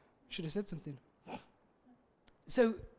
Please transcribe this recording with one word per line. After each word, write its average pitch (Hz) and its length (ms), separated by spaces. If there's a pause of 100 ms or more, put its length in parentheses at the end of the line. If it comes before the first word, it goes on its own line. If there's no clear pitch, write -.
(300)
Should 170 160
have 156 80
said 202 160
something. 147 280 (1500)
So 226 280 (240)